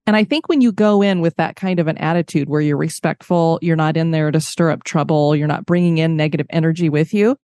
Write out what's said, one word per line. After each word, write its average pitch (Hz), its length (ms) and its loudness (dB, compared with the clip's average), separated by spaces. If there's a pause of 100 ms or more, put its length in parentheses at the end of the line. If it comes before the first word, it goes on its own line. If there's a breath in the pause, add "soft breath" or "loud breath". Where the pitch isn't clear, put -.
And 214 100 2
I 214 80 2
think 294 240 -2
when 311 120 2
you 240 120 4
go 208 300 2
in 190 180 0
with 165 160 0
that - 200 -4
kind 185 240 -2
of 156 80 -2
an 156 100 -4
attitude 160 500 -2
where 151 120 0
you're 147 160 0
respectful, 165 840 -2
you're 165 140 0
not 156 200 0
in 160 160 0
there 156 180 0
to 156 100 0
stir 165 300 0
up - 140 -4
trouble, 151 520 0
you're 147 120 -2
not - 180 -4
bringing 175 320 2
in 160 180 0
negative 151 340 -2
energy 165 380 0
with 147 240 0
you, 214 240 2 (200)